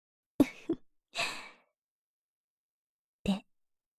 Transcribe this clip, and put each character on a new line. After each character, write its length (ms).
<laughs> 440
で、 200